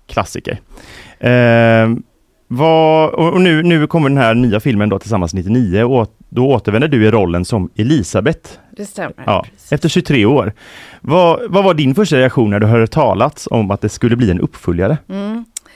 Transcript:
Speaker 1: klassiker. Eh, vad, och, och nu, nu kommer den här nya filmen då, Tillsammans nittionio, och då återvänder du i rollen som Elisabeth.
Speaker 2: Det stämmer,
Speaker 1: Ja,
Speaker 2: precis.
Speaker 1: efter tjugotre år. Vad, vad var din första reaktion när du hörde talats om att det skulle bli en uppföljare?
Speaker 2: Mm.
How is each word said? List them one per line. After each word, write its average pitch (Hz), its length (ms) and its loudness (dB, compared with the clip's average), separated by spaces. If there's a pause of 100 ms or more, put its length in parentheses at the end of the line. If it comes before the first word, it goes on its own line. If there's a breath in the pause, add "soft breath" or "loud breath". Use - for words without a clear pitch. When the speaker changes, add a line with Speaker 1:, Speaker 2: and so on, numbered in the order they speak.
Speaker 1:
klassiker. - 520 -8 (600 loud breath)
Eh, 117 720 4 (580)
vad, 160 680 2
och, 165 200 0
och 185 80 2
nu, 165 220 2
nu 160 240 2
kommer 151 220 0
den 139 80 0
här 113 160 2
nya 117 260 2
filmen 107 300 0
då, 98 100 -2
Tillsammans 90 340 -4
nittionio, 98 500 0
och 120 320 0 (140)
då 123 220 -2
återvänder 117 360 0
du 120 180 2
i 107 60 4
rollen 90 340 0
som 95 300 -4
Elisabeth. 117 760 -2 (220)
Speaker 2:
Det 202 140 -16
stämmer, 185 280 -12 (120)
Speaker 1:
Ja, 101 260 -2
Speaker 2:
precis. - 220 -14
Speaker 1:
efter 151 160 -2
tjugotre 139 360 0
år. 110 280 0 (480 loud breath)
Vad, 170 500 0
vad 196 120 2
var 185 100 4
din 135 220 0
första 190 200 0
reaktion 127 340 2
när 101 100 0
du 107 80 2
hörde 113 200 2
talats 120 640 -2
om 104 200 0
att 101 100 -6
det 107 80 -2
skulle 117 260 -2
bli 120 160 0
en 90 80 0
uppföljare? 92 580 -4 (120)
Speaker 2:
Mm. 208 360 -8 (300 soft breath)